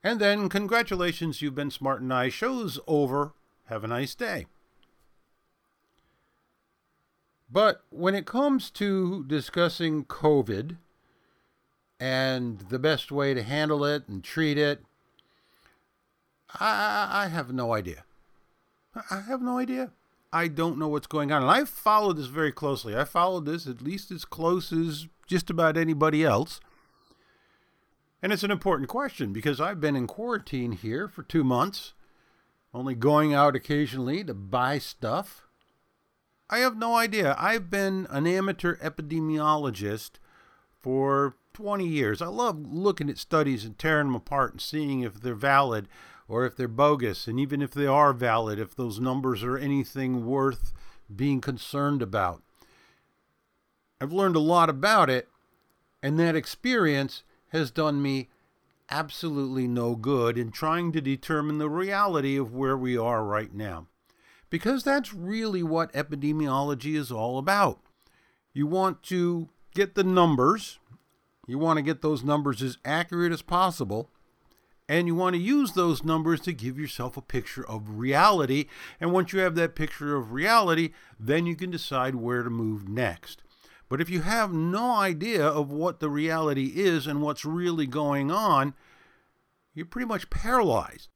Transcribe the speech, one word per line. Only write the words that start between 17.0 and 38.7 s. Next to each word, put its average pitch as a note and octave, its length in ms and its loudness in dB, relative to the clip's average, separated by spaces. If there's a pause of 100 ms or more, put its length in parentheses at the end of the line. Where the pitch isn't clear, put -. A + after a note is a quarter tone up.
I, G3+ 140 0
I F#3 40 -4
have C#3+ 260 -6
no A#2+ 180 -2
idea. F2+ 320 -6 (1040)
I G3 100 -6
have B3 200 -6
no B3 160 -2
idea. B3+ 360 -4 (380)
I E3+ 180 0
don't D#3+ 300 -2
know D#3 100 -2
what's D3 180 -2
going D3 260 -2
on. D3+ 80 4
And C3 100 2
I've C4+ 200 4
followed G#3 480 2
this C#3 80 -8
very C#3+ 260 -2
closely. B2 420 -4
I C3 100 0
followed F3 420 0
this D#3 200 -6
at A#2+ 140 -10
least F3+ 300 -8
as F3 160 -12
close E3+ 480 0
as D#3+ 320 -2 (200)
just F#3 220 0
about E3 300 2
anybody D#3 440 2
else. C#3 380 2 (1600)
And F#3+ 100 0
it's G#3 100 -2
an G3+ 80 0
important F3 380 0
question A3 440 -4
because B2 280 -2
I've F3 200 -2
been C#3+ 140 0
in B2 120 0
quarantine G3+ 680 -6
here A2+ 340 -6
for - 160 -16
two D#3+ 220 2
months, C3 480 0 (800)
only B2+ 220 -4
going D3 400 4
out C#3+ 200 6
occasionally C#3 680 -2
to C3+ 100 -8
buy B2 440 -2
stuff. - 680 -6 (1000)
I A3 100 -2
have B3 180 2
no A#3 200 -2
idea. G3+ 420 2
I've G3+ 320 0
been F#3+ 380 -2
an C#3 180 0
amateur F#3 520 0